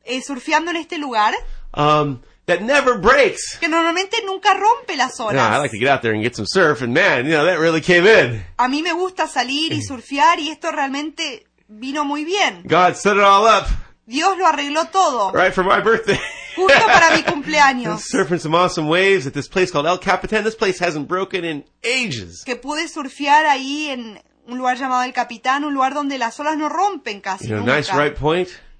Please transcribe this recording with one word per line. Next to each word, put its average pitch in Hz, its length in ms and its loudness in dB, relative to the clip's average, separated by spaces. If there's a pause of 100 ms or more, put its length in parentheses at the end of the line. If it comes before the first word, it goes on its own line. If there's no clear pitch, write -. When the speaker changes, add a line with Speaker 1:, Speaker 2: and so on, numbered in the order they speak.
Speaker 1:
eh, 254 120 -4
surfeando 302 500 -4
en 339 60 -4
este 339 200 -8
lugar, 240 360 0 (420)
Speaker 2:
um, 147 440 2 (260)
that 175 160 0
never 254 380 2
breaks. 240 600 2
Speaker 1:
que 330 80 -4
normalmente 339 580 0
nunca 381 300 0
rompe 403 400 0
las 254 240 -2
Speaker 2:
No, 233 80 -6
Speaker 1:
olas. 127 240 2
Speaker 2:
I 113 80 2
like 147 120 -2
to 110 80 -10
get 123 100 0
out 135 120 2
there 113 120 0
and 107 100 -2
get 120 120 -2
some 104 120 -6
surf, 151 340 2
and 120 120 -4
man, 151 320 2
you 151 80 -2
know, 151 120 2
that 175 140 2
really 160 220 2
came 175 260 4
in. 135 360 4 (140)
Speaker 1:
A 247 100 2
mí 285 140 -2
me 339 120 -4
gusta 359 340 -4
salir 285 460 -4
y 311 80 -4
surfear, 285 580 0
y 302 100 -6
esto 320 220 -8
realmente 285 720 -6 (220)
vino 262 380 -6
muy 294 200 -4
bien. 311 400 -2
Speaker 2:
God 165 300 4
set 202 200 0
it 202 80 4
all 196 220 6
up. 202 220 4 (400)
Speaker 1:
Dios 330 320 0
lo 370 80 2
arregló 294 380 0
todo. 285 460 0
Speaker 2:
Right 185 220 2
for 190 100 0
my 196 200 2
birthday. 214 360 2 (360)
Speaker 1:
Justo 277 320 4
para 311 280 6
mi 320 80 0
Speaker 2:
<laughs> - 80 0
Speaker 1:
cumpleaños. 269 800 0
Speaker 2:
Surfing 180 300 0
some 156 180 -2
awesome 170 320 0
waves 185 380 2
at 131 60 -8
this 143 140 -6
place 185 240 0
called 147 140 -2
El 180 140 0
Capitan. 190 440 -2
This 220 120 -4
place 190 280 -2
hasn't 151 240 -4
broken 190 380 -4
in 151 180 -6 (200)
ages. 160 600 -6
Speaker 1:
Que 247 120 -6
pude 294 320 -8
surfear 294 580 -2
ahí 285 440 -2
en 233 300 -12 (280)
un 247 100 -10
lugar 254 220 -2
llamado 254 240 -2
El 262 100 -6
Capitán, 254 500 -4
un 294 120 -4
lugar 262 180 0
donde 277 240 -4
las 233 220 -6
olas 302 180 -2
no 302 120 -2
rompen 302 520 -4
casi 190 280 -8
Speaker 2:
You 107 80 -2
know, - 20 -2
Speaker 1:
nunca. 123 180 2
Speaker 2:
nice - 160 -2
right 147 240 0
point. 165 320 0 (300)